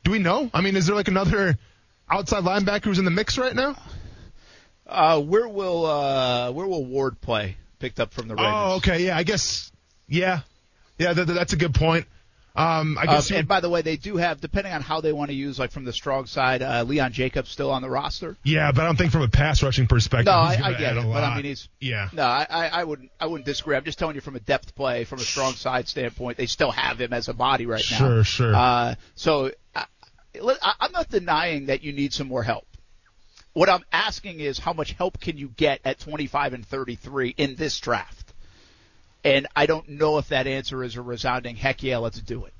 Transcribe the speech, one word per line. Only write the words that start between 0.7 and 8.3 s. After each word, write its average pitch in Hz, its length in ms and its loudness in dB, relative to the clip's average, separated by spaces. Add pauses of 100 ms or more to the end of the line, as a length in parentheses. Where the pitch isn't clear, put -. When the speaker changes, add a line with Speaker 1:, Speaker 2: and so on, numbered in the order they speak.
Speaker 1:
is 175 120 2
there, 202 80 2
like, 202 120 0
another 190 500 2 (540)
outside 196 320 0
linebacker 202 400 2
who's 196 160 2
in 190 60 2
the 175 60 2
mix 214 260 0
right 254 180 -2
now? 269 200 0 (1080)
Speaker 2:
Uh, 160 360 4
where 202 260 2
will, 185 380 -2
uh, 131 680 0
where 170 160 -4
will 165 180 -2
Ward 131 360 -2
play? 104 340 -2 (240)
Picked 127 200 -8
up 113 140 -2
from 113 140 -8
the 110 80 -8